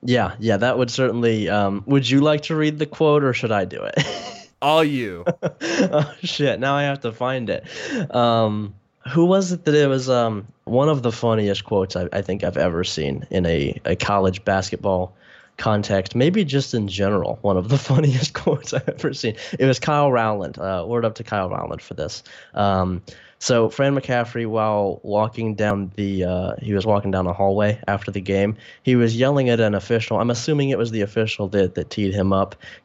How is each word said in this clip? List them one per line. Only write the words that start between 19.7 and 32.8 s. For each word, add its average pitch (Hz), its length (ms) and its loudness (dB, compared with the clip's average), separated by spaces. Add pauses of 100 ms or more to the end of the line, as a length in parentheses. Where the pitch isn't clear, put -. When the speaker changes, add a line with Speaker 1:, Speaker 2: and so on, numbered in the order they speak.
Speaker 1:
Kyle 147 320 2
Rowland. 107 460 0
Uh, 92 300 -4
word 117 180 0
up 107 100 -2
to 113 80 -12
Kyle 95 260 -2
Rowland - 320 -6
for - 140 -16
this. - 280 -8 (300)
Um, 92 480 0 (380)
so 117 300 4
Fran 139 240 0
McCaffery, 120 540 -2
while 107 560 0
walking 110 520 0
down 101 400 0
the, 98 280 -2
uh, 90 380 -2
he 107 120 -2
was 98 120 0
walking 101 260 2
down 92 140 0
the 90 80 -2
hallway 104 440 2 (100)
after 98 220 -2
the 98 120 -6
game, 98 340 0 (280)
he 127 120 4
was 117 220 4
yelling 131 320 2
at 117 100 4
an 107 160 4
official. 113 440 0
I'm 120 100 2
assuming 139 400 0
it 135 80 0
was 113 140 -2
the 110 100 -2
official 104 480 -2
that, 98 260 2
that 87 140 -4
teed 98 240 -2
him 98 180 2
up. 98 240 0 (300)